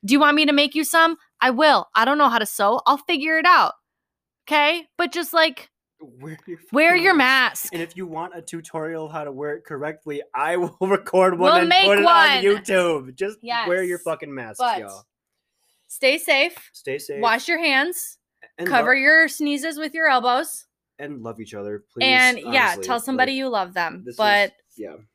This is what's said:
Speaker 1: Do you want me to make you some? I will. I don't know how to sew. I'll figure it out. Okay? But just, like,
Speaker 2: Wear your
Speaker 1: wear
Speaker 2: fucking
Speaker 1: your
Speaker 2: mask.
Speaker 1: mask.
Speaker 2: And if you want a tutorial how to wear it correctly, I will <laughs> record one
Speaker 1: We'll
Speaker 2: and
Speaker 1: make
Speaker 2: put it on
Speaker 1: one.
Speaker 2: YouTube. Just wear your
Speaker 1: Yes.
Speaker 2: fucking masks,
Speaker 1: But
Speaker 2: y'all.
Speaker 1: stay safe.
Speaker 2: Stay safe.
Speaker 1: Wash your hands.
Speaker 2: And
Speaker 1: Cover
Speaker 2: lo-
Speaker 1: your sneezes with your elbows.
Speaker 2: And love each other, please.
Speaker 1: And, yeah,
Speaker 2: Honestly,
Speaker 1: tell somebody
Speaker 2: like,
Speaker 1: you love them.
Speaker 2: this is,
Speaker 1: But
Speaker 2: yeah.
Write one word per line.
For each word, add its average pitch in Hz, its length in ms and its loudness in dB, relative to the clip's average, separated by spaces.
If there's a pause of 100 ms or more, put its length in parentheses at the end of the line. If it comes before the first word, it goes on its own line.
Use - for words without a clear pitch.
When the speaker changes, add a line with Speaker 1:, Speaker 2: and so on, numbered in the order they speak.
Speaker 1:
Do 202 100 0
you 285 60 4
want 294 160 4
me 311 100 2
to 294 80 2
make 285 220 2
you 311 80 -2
some? 330 340 2 (220)
I 254 120 2
will. 254 420 2
I 220 100 2
don't 277 140 0
know 285 120 4
how 233 100 0
to 214 80 -2
sew. 208 400 0
I'll 277 100 2
figure 320 400 -2
it 320 80 -2
out. 339 300 4 (720)
Okay? 302 400 0 (100)
But 349 160 -4
just, 339 200 -6
like, 320 360 0 (300)
Speaker 2:
Wear 151 460 -18
your 165 140 -14 (120)
Speaker 1:
wear 311 200 4
Speaker 2:
fucking 359 120 2
Speaker 1:
your 381 120 4
Speaker 2:
mask. 254 480 2
Speaker 1:
mask. - 100 -10
Speaker 2:
And 170 80 -6
if 170 160 -10
you 185 80 -10
want 170 320 -10
a 165 40 -14
tutorial 160 680 -10
how 156 140 -10
to 143 80 -10
wear 147 240 -8
it 151 100 -18
correctly, 147 560 -10 (140)
I 156 220 -2
will 175 200 -4
<laughs> - 40 -4
record 185 580 2
one 185 140 4
Speaker 1:
We'll - 80 6
Speaker 2:
and 339 80 2
Speaker 1:
make 381 160 4
Speaker 2:
put 403 140 4
it - 60 4
on - 0 -
Speaker 1:
one. 311 380 6
Speaker 2:
YouTube. 175 720 0
Just 208 260 -8
wear 226 400 -4
your 180 160 -4
Speaker 1:
Yes. - 60 -16
Speaker 2:
fucking 156 280 -8
masks, 120 280 -12
Speaker 1:
But 240 220 -2
Speaker 2:
y'all. 98 240 -18 (840)
Speaker 1:
stay 277 320 0
safe. 320 520 -2
Speaker 2:
Stay 139 280 -10
safe. 143 200 -12
Speaker 1:
Wash 233 280 0
your 339 100 -2
hands. 311 640 -4 (400)
Speaker 2:
And 170 80 -4
Speaker 1:
Cover 240 260 2
Speaker 2:
lo- 269 80 2
Speaker 1:
your 311 260 4
sneezes 294 520 -6
with 311 160 -8
your 320 120 0
elbows. 247 600 0 (320)
Speaker 2:
And 143 240 -12
love 113 180 -12
each 107 140 -16
other, 104 240 -10 (120)
please. - 140 -4
Speaker 1:
And, 254 360 2
yeah, 247 320 0
Speaker 2:
Honestly, - 100 -8
Speaker 1:
tell 240 160 -4
somebody 254 320 -2
Speaker 2:
like, 262 80 -6
Speaker 1:
you 269 100 -6
love 185 240 -6
them. 175 320 -6
Speaker 2:
this 123 80 -14
is, - 40 -18
Speaker 1:
But 202 360 2 (220)
Speaker 2:
yeah. 95 220 -16 (180)